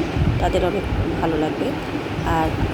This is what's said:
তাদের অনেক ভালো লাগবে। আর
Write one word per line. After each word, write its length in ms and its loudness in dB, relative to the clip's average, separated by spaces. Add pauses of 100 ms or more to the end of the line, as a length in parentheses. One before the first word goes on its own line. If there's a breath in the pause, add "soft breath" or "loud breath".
(380)
তাদের 260 2
অনেক 180 0 (380)
ভালো 180 0
লাগবে। 280 0 (600)
আর 220 2 (260)